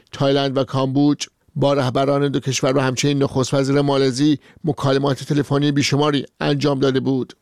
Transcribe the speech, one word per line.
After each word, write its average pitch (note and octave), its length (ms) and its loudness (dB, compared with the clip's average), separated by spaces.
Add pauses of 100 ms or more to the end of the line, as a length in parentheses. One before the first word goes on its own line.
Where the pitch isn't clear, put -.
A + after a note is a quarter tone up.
(120)
تایلند C#3 440 0
و C3+ 80 0
کامبوج C3+ 640 0 (300)
با C#3+ 160 2
رهبران C#3 560 0
دو C3+ 120 -2
کشور C3+ 360 0
و C#3 40 2
همچنین C#3 420 0
نخست C3+ 320 -2
وزیر C#3 260 0
مالزی C#3 580 2 (260)
مکالمات C#3 600 0
تلفنی C#3+ 480 0
بیشماری C#3+ 540 0 (140)
انجام C#3+ 400 0
داده C3+ 200 2
بود. B2+ 420 -2